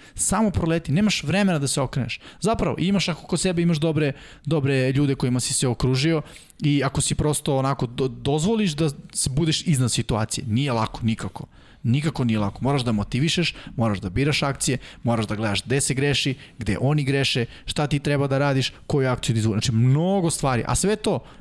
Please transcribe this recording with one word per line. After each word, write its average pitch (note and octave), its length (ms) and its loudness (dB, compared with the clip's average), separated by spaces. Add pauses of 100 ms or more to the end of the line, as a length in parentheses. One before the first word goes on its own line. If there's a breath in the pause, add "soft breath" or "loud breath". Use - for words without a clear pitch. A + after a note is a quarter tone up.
(160 loud breath)
Samo G#3 340 2
proleti, E3 420 0
nemaš G3 320 2
vremena F3 360 2
da C#3 80 -2
se C#3+ 140 0
okreneš. - 380 -4 (220 loud breath)
Zapravo, F#3+ 380 0
imaš, F#3 300 2
ako D#3 140 -4
kod - 160 -2
sebe F3 220 0
imaš E3+ 160 2
dobre, D#3 340 2 (320 loud breath)
dobre C#3 480 2
ljude C3+ 240 2
kojima B2+ 240 0
si - 140 -2
se - 140 0
okružio C3+ 540 2 (380 loud breath)
i C#3+ 240 2
ako C#3 180 0
si - 140 -2
prosto D3+ 420 0
onako C3+ 300 0
do-, C3 220 -2
dozvoliš D#3 640 0
da D3 180 0 (240)
se - 160 -2
budeš D#3 340 0
iznad B2+ 280 2
situacije. - 560 -2
Nije B2+ 260 0
lako, A2 280 -2
nikako. - 440 -4 (400 loud breath)
Nikako C#3 380 0
nije A2 160 2
lako. G2+ 220 -2
Moraš C3+ 220 0
da A#2+ 80 0
motivišeš, C3+ 640 0 (200 loud breath)
moraš A2 260 0
da A#2+ 100 -6
biraš C#3 340 0
akcije, C3+ 340 -2 (260 loud breath)
moraš A2+ 240 0
da G#2+ 80 -4
gledaš G2+ 280 -2
gde C3 180 0
se C#3 120 -2
greši, C3+ 420 0 (220 loud breath)
gde G2 240 -2
oni D3 220 2
greše, C3 420 0 (200 loud breath)
šta D3 220 -2
ti C#3+ 120 0
treba C#3+ 280 0
da C3+ 100 0
radiš, C3+ 340 2 (140 loud breath)
koju C3+ 220 2
akciju A2+ 260 0
da A2+ 60 2
izvučeš. G#2+ 160 2
Znači, A2 180 0
mnogo D#3+ 560 4
stvari. B2+ 360 0
A B2 100 -2
sve G3+ 200 2
to G3 240 0 (220 loud breath)